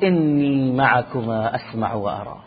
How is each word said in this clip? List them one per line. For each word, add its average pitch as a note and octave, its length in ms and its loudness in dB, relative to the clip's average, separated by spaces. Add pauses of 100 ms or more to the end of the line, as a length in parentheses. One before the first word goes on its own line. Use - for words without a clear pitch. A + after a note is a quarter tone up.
«انی C#3+ 720 2
معکما B2 600 2
اسمع A2 600 -4
و G#2 120 -4
ارا»، G2+ 420 -6